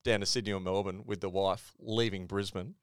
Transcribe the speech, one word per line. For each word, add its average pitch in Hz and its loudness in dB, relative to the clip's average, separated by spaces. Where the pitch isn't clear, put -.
down 110 4
to 98 -2
Sydney 104 0
or 98 0
Melbourne 95 0
with 101 -4
the 98 -2
wife, 95 0
leaving 110 0
Brisbane. 98 -4